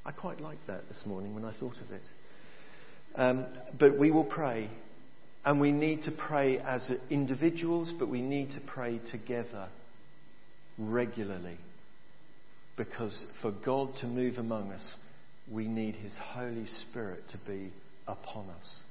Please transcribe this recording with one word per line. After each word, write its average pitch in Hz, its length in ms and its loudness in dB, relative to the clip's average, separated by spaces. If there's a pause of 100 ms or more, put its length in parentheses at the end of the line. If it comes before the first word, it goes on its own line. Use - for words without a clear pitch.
I 147 80 -4
quite 170 280 -6
liked 151 260 -8
that 95 220 -6
this - 180 -10
morning 101 280 -4
when 110 100 -4
I 110 80 -4
thought 123 240 -6
of 110 140 -8
it. 98 120 -8 (1120)
Um, 127 320 6 (320)
but 143 200 12
we 151 120 10
will 156 140 8
pray. 117 460 0 (760)
And 143 160 8
we 147 120 8
need 151 320 4
to 151 80 0
pray 139 460 4
as 127 300 0 (220)
individuals, 165 880 2
but 117 100 2
we 123 140 0
need 139 300 0
to - 80 -6
pray 120 400 -4 (100)
together 113 580 -4 (1080)
regularly. 104 800 -2 (1160)
Because 113 500 -4 (140)
for 113 100 0
God 131 460 0
to 123 100 -4
move 123 320 0
among 110 320 -2
us, - 260 -8 (540)
we 110 160 -2
need 110 300 0
his 101 200 -8
Holy 117 500 -4
Spirit 101 640 -6
to - 160 -8
be 98 260 -6 (340)
upon 101 440 -6
us. - 300 -8 (100)